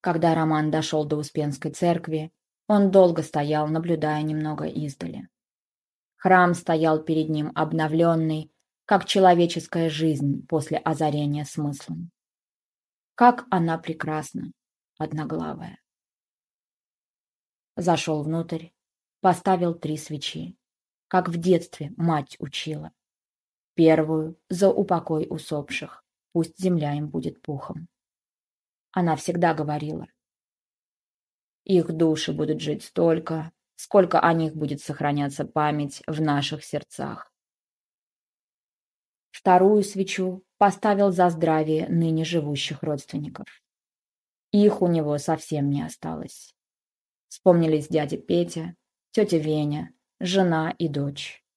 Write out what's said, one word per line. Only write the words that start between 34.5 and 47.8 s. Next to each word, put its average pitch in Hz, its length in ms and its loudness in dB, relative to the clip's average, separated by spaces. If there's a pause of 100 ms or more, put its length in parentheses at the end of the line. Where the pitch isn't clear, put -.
будет 147 240 -6
сохраняться 143 640 -4
память 147 600 -4
в 156 160 -4
наших 143 420 -2
сердцах». - 640 -10 (2000)
Вторую 196 500 6
свечу 190 640 -4 (100)
поставил 202 560 4
за 180 160 4
здравие 160 640 0
ныне 160 340 2
живущих 147 580 -4
родственников. 147 600 -8 (1080)
Их 208 300 4
у 185 60 2
него 151 320 2
совсем 151 500 -2
не 143 140 -2
осталось. - 720 -12 (720)
Вспомнились 160 600 2